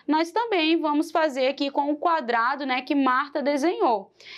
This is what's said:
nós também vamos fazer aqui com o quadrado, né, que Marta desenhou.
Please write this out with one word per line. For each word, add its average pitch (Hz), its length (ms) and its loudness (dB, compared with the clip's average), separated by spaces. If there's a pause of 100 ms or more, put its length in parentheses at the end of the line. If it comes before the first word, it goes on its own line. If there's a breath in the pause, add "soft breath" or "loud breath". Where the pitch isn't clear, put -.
nós 320 240 0
também 339 480 0
vamos 311 320 0
fazer 277 380 0
aqui 277 200 -2
com 285 220 -2
o 294 60 -2
quadrado, 269 680 0
né, 262 160 -2
que 277 140 -4
Marta 277 460 0
desenhou. 285 720 0 (240 loud breath)